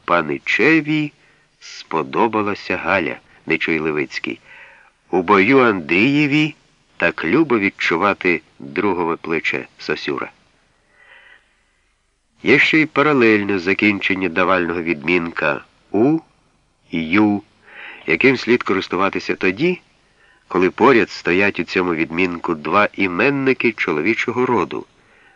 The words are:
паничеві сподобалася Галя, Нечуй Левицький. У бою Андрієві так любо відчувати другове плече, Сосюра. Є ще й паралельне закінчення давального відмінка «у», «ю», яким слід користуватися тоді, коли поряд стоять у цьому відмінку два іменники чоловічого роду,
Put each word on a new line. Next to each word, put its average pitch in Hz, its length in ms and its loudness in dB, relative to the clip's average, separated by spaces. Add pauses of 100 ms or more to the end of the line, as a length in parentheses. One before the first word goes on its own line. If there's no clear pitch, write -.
паничеві 143 1080 0 (480)
сподобалася 95 1160 -4
Галя, 80 400 -2 (300)
Нечуй 80 320 -2
Левицький. 76 600 -6 (720)
У 92 120 0
бою 101 360 4
Андрієві 135 960 2 (420)
так - 280 -2
любо 123 340 2
відчувати 92 840 0 (160)
другове 85 580 -2
плече, 76 500 -4 (120)
Сосюра. 69 520 -6 (2000)
Є 127 160 4
ще 156 200 2
й 156 80 2
паралельне 110 720 4
закінчення 95 680 0
давального 87 540 0
відмінка 82 840 -2 (260)
«у», 139 280 2 (720)
«ю», 98 500 2 (640)
яким 120 300 2
слід 117 260 0
користуватися 92 720 -2
тоді, 110 460 -2 (680)
коли 90 220 2
поряд 113 400 4
стоять 92 500 -2
у 82 40 -2
цьому 90 300 -2
відмінку 85 600 -2
два 85 380 0
іменники 123 800 0
чоловічого 110 720 -2
роду, 76 400 -2 (500)